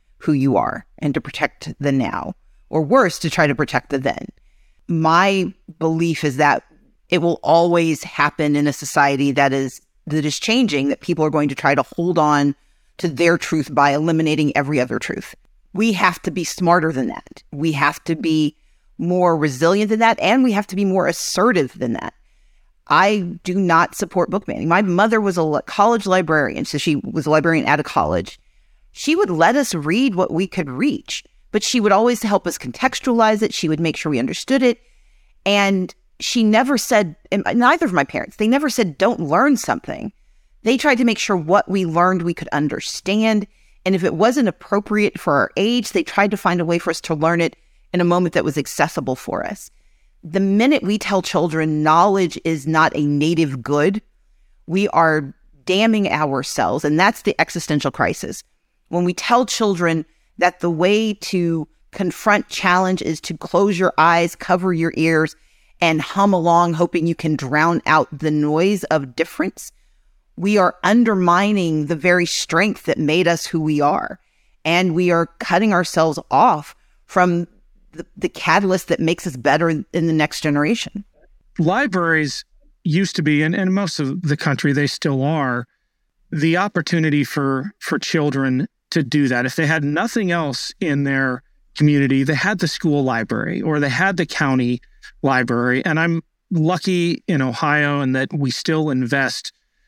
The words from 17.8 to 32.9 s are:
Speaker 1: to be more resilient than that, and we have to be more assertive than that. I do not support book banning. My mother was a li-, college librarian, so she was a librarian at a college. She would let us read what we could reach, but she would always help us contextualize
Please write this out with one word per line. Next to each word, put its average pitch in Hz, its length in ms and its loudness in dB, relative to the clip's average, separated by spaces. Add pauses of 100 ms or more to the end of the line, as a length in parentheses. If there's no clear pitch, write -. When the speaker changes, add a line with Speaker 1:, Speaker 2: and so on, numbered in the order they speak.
Speaker 1:
to 165 100 -4
be 156 420 0 (420)
more 175 380 2
resilient 160 520 2
than 220 120 0
that, 226 200 2
and 247 240 4
we 240 80 2
have 202 140 -2
to 190 100 -10
be 202 80 0
more 185 220 0
assertive 180 720 0
than 120 160 -4
that. - 180 -8 (760)
I 175 560 2
do 180 100 -4
not 175 400 2
support 180 360 -2
book 196 160 -6
banning. - 220 -4
My 180 140 4
mother 208 380 2
was 196 160 0
a 165 80 2
li-, 151 220 0
college 214 400 2
librarian, 160 580 0
so - 120 -6
she 147 200 0
was 131 280 -6
a 151 60 -2
librarian 156 360 2
at 147 140 2
a 151 40 -6
college. 85 540 -2 (540)
She - 220 -2
would 359 160 2
let 175 260 4
us 277 180 0
read 185 420 0
what 180 160 0
we 180 140 0
could 165 220 -6
reach, 175 560 -4 (280)
but 214 100 0
she - 180 0
would 202 120 2
always 226 300 0
help 202 240 -2
us 170 120 -6
contextualize 220 840 0